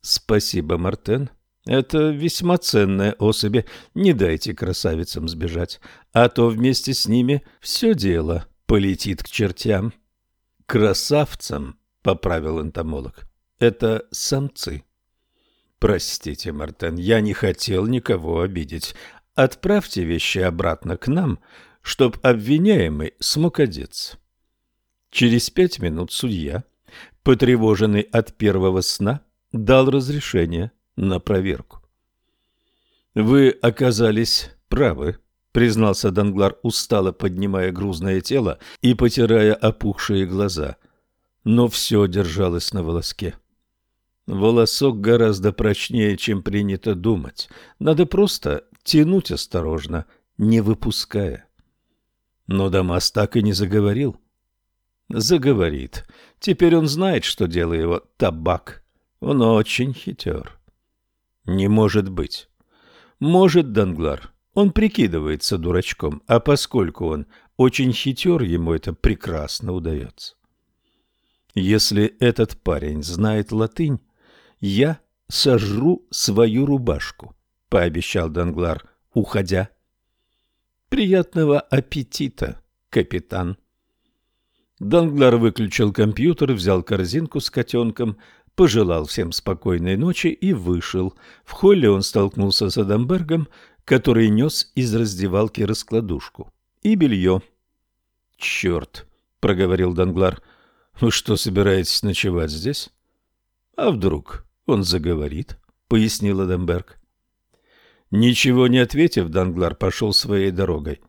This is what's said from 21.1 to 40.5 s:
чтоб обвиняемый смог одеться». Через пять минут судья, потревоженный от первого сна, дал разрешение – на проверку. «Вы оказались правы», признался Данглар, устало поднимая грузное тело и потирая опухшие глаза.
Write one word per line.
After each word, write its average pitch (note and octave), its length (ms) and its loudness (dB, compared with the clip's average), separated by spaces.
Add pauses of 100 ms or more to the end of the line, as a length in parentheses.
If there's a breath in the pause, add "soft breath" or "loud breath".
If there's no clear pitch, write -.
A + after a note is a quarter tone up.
чтоб - 400 0
обвиняемый A#2+ 960 2
смог D#3+ 400 -2
одеться». E2 600 -6 (920)
Через A#2+ 400 2
пять F3+ 300 0
минут E2+ 320 -4
судья, F2+ 500 -6 (640 loud breath)
потревоженный A2 800 4
от - 340 -2
первого F#2+ 460 2
сна, A2 400 -2 (280)
дал C3 400 4
разрешение – A#2 800 -2 (240)
на F#2+ 240 -2
проверку. F#2+ 640 -4 (1300)
«Вы B2+ 340 6
оказались A2+ 1000 0 (180)
правы», F2+ 500 -2 (340)
признался A2 580 2
Данглар, G2 520 0
устало G2+ 500 0
поднимая F#2+ 600 -2
грузное F#2+ 480 -4
тело A2+ 380 -2 (240 loud breath)
и B2 120 4
потирая A2 600 4
опухшие G2+ 720 -2
глаза. F2+ 500 -4 (680)